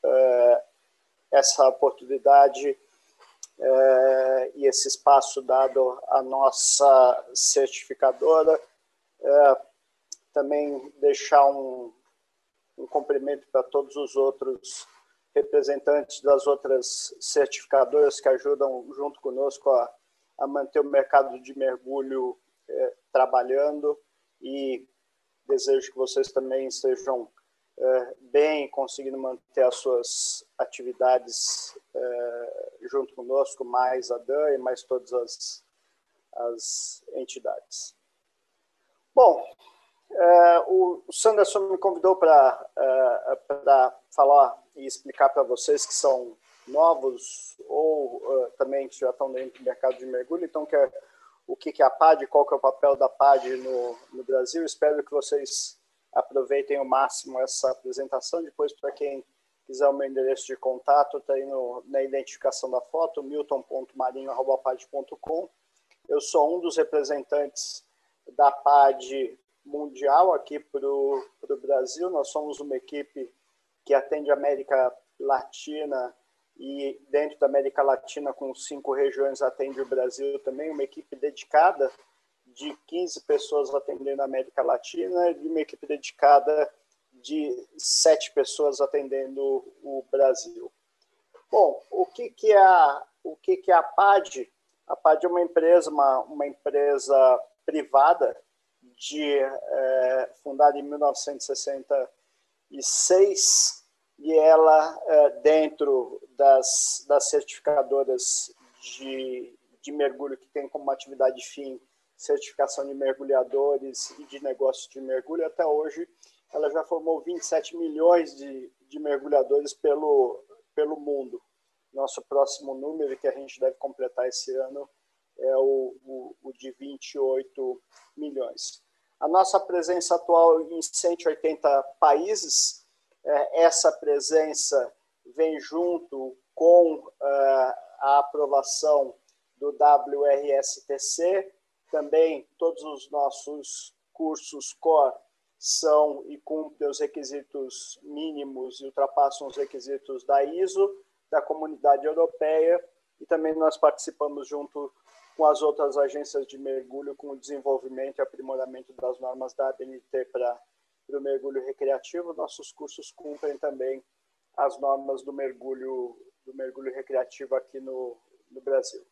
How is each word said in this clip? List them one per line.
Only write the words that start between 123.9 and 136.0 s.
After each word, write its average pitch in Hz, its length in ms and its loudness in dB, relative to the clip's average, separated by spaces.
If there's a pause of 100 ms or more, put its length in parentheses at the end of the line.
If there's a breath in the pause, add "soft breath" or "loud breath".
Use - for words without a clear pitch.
esse 127 300 -10
ano 135 320 -8 (500)
é 131 200 0
o, 135 360 0 (100)
o, 127 380 -16
o 131 120 -18
de 131 180 -18
vinte 139 400 -18
e 143 60 -10
oito 131 640 -4 (340 soft breath)
milhões. - 640 -10 (380)
A 147 80 -2
nossa 185 320 2
presença 175 540 -2
atual 165 480 6
em 160 180 -8
cento - 440 -4
e 170 40 2
oitenta 151 540 0 (180)
países, 349 880 0 (380)
é, 147 380 0
essa 165 300 4
presença 147 1000 -2 (440)
vem 156 260 -2
junto 160 760 -6 (200)